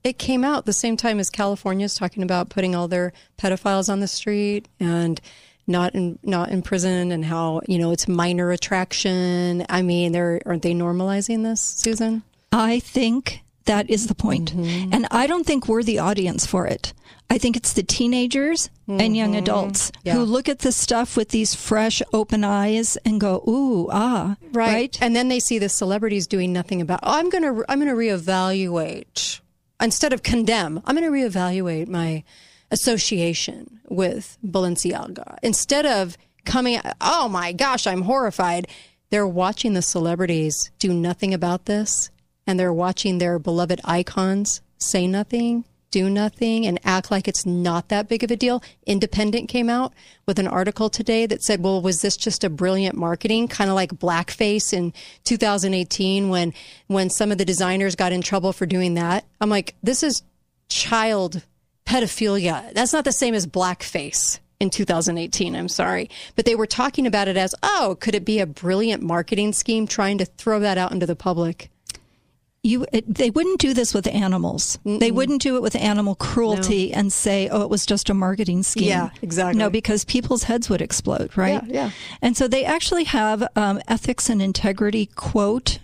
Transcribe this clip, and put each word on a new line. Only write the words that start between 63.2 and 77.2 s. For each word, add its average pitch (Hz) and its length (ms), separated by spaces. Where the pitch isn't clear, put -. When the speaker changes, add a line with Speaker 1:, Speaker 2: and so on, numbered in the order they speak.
Speaker 1:
as 180 120
blackface 180 920
in 196 100
two 202 140
thousand 170 340
eighteen, 170 380
I'm 175 120
sorry." 180 420
But 226 80
they 233 100
were 214 120
talking 262 400
about 202 220
it 185 100
as, 190 240
"Oh, 311 360
could 214 160
it 190 120
be 214 140
a 185 60
brilliant 190 560
marketing 190 520
scheme 220 320
trying 202 320
to 185 80
throw 214 340
that 196 180
out 180 140
into 175 140
the 165 100
public?" 170 540
Speaker 2:
You, 240 280
it, 226 220
they 247 160
wouldn't 339 300
do 269 120
this 240 220
with 202 140
animals. 185 760
Speaker 1:
Mm-mm. 208 140
Speaker 2:
They 226 140
wouldn't 269 280
do 262 140
it 254 80
with 220 140
animal 208 400
cruelty 202 720
Speaker 1:
No. - 80
Speaker 2:
and 202 140
say, - 360